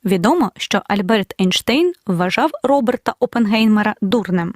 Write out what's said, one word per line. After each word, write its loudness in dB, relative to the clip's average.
Відомо, 2
що -2
Альберт -2
Ейнштейн 0
вважав 0
Роберта 0
Оппенгеймера 2
дурнем -2